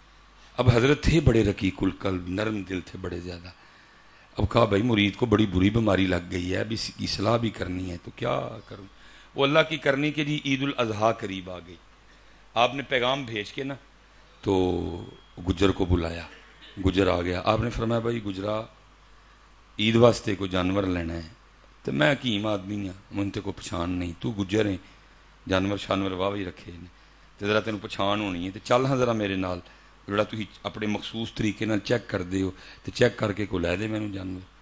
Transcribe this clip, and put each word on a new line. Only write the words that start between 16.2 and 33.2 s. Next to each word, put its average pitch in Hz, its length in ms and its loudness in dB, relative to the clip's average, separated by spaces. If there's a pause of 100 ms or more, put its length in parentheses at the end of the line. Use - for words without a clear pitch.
गुज्जर 95 300 4
आ 90 120 4
गया। 90 200 -2
आपने 110 300 2
फरमाया, 117 300 0
"भाई 117 200 -2
गुजरा, 104 560 -6 (1040)
ईद 113 160 4
वास्ते 113 380 6
कोई 95 140 -4
जानवर 92 360 0
लेना 87 300 -2
है, 82 220 -10 (480)
तो - 80 -4
मैं 147 180 4
हकीम 113 360 -2
आदमी 101 400 -4
हाँ, 92 260 -12
मैनूं 101 180 -2
ते 101 100 -6
कोई 92 120 -8
पछाण 87 340 -6
नहीं, 87 280 -4
तू 123 160 -6
गुज्जर 101 360 0
है, 95 140 -2 (680)
जानवर 95 300 2
शानवर 98 340 -2
वाह 95 220 -2
ही 101 100 -4
रखे 90 280 -14
ने, 87 160 -16 (520)
ते 101 60 -4
जरा 107 140 4
तेनूं 107 180 -4
पछाण 101 420 -2
होनी 90 240 -4
है, 95 60 -4
ते 101 100 -12
चल 127 260 2
हाँ 135 120 2
जरा 120 140 2
मेरे 104 240 0
नाल, 92 220 -2 (500)
जेहड़ा 101 160 2
तुसीं 107 220 -8 (200)
अपने 107 200 -6
मखसूस 110 500 -6
तरीके 107 300 -2
नाल 107 120 0
चेक 120 280 -2
करदे 95 340 -4
हो, 95 100 0 (340)
ते - 80 -10
चेक 120 260 2
करके 101 280 -2